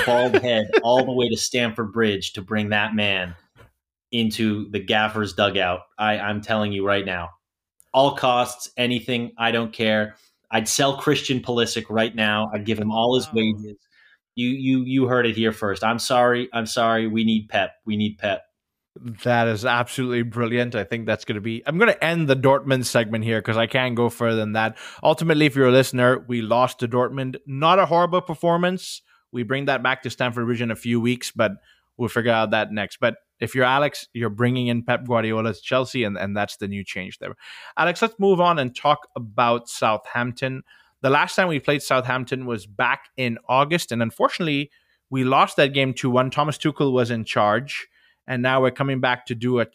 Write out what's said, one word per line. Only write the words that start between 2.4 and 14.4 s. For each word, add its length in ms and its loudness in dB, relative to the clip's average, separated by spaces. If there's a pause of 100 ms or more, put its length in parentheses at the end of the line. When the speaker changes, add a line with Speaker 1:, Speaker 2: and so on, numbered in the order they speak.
Speaker 1:
bring 280 -4
that 260 0
man 400 -2 (760)
into 600 0
the 80 -4
gaffer's 540 0
dugout. 480 0 (160)
I, 220 0
I'm 220 -4
telling 300 -2
you 140 -2
right 200 0
now, 240 -6 (640)
all 220 4
costs, 640 0
anything, 600 -2
I 140 2
don't 220 -2
care. 420 0 (340)
I'd 180 0
sell 300 2
Christian 440 0
Pulisic 480 -2
right 240 0
now. 400 0
I'd 120 -6
give 140 -2
him 120 -2
all 240 2
his 120 0
Speaker 2:
Wow. 80 -12
Speaker 1:
wages. 420 -2 (580)
You, 140 -2